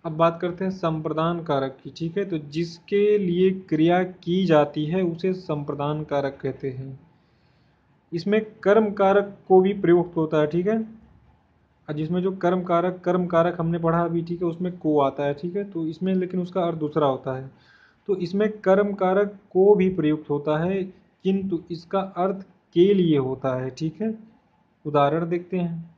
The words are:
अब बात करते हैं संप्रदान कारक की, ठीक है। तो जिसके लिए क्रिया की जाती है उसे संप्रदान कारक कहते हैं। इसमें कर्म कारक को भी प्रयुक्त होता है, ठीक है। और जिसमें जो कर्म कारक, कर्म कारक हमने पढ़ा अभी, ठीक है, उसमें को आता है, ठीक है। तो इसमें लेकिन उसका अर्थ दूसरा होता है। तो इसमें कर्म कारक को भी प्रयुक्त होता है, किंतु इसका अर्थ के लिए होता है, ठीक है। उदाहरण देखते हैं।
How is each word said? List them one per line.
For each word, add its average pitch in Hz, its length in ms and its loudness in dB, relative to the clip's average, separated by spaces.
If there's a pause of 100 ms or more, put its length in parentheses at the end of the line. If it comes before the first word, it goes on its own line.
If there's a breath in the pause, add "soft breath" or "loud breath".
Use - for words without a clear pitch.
अब 165 60 -6
बात 165 300 2
करते 175 240 -4
हैं 190 60 -2
संप्रदान 160 720 -2
कारक 135 400 -2
की, 135 140 -16
ठीक 165 200 -6
है। 202 80 -2
तो 180 120 -6
जिसके 170 800 -2
लिए 185 340 2 (180)
क्रिया 170 340 4
की 180 420 -2
जाती 151 400 4
है 180 180 -2
उसे 175 300 -2
संप्रदान 147 720 -6
कारक 139 380 -4
कहते 135 300 -6
हैं। 135 280 -14 (1120)
इसमें 202 300 0 (220)
कर्म 208 300 4
कारक 196 400 2 (140)
को 190 140 8
भी 190 120 2
प्रयुक्त 175 440 2
होता 160 200 0
है, 151 100 4
ठीक 170 200 -2
है। 220 360 -4 (840)
और 151 80 -8
जिसमें 156 260 -4
जो 190 100 -2
कर्म 185 320 0
कारक, 180 420 0
कर्म 180 220 0
कारक 170 320 2
हमने 170 200 -2
पढ़ा 165 240 2
अभी, 170 180 -2
ठीक 170 200 -6
है, 180 60 -2
उसमें 175 300 -6
को 151 220 2
आता 139 240 0
है, 143 100 0
ठीक 175 220 -8
है। 202 80 -4
तो 170 240 -6
इसमें 185 280 -2
लेकिन 185 240 -2
उसका 180 220 -4
अर्थ 170 160 -2
दूसरा 151 300 0
होता 131 300 -2
है। 135 120 -12 (580 soft breath)
तो 202 100 0
इसमें 190 320 -2 (100)
कर्म 202 340 2
कारक 196 400 0 (200)
को 196 220 6
भी 185 140 4
प्रयुक्त 151 400 -2
होता 147 280 0
है, 185 260 -2 (420)
किंतु 190 340 0 (120)
इसका 175 280 -6
अर्थ 190 460 -4 (300)
के 185 180 6
लिए 170 240 4
होता 131 380 -2
है, 127 140 -6
ठीक 156 320 -8
है। 220 120 -2 (720)
उदाहरण 147 440 2
देखते 175 280 -4
हैं। 170 400 -6